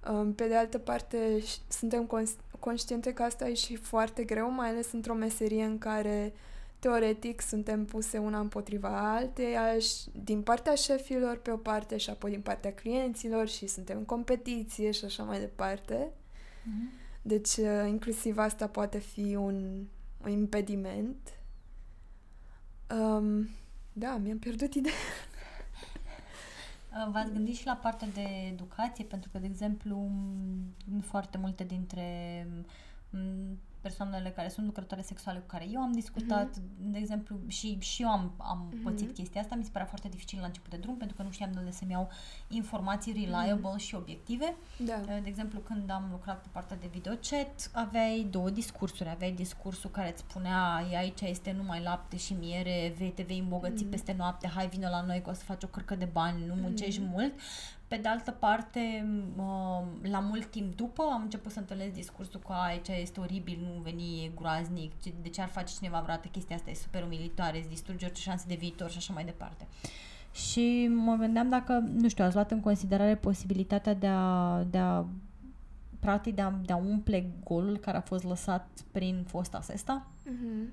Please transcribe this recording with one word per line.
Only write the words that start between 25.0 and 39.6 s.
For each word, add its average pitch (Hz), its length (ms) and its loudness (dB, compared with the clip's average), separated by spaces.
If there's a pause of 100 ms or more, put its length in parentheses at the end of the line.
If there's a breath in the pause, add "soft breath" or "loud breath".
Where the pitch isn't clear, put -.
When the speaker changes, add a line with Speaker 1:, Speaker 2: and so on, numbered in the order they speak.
Speaker 1:
<laughs> - 260 -8 (1800 loud breath)
Speaker 2:
Uh, - 60 -2
v-ați 214 200 0
gândit 214 240 2
și - 100 -6
la 262 60 2 (100)
partea 226 320 0
de 202 120 -2 (260)
educație? 214 520 -4
Pentru 196 280 -6
că, 190 60 -4
de 190 80 -4
exemplu, 208 500 -2
m, 196 1040 -2
foarte 196 380 -4
multe 190 260 -2
dintre, 175 840 -4 (640 loud breath)
m, 190 80 -6 (600)
persoanele 190 500 -4
care 175 180 -4
sunt 214 180 -2
lucrătoare 190 360 -4
sexuale 185 360 -6
cu 180 80 -10
care 170 260 -6
eu 254 80 -2
am 247 120 2
discutat, 226 640 2
Speaker 1:
Mhm. 190 360 -6
Speaker 2:
de 202 60 -2
exemplu, 208 380 -2 (100)
și, 214 340 -4
și - 220 -2
eu 233 60 6
am, 185 280 4
am 175 360 -4
Speaker 1:
Mhm. 226 100 -6
Speaker 2:
pățit 208 320 0
chestia 185 260 -4
asta, 214 140 -4
mi 233 100 0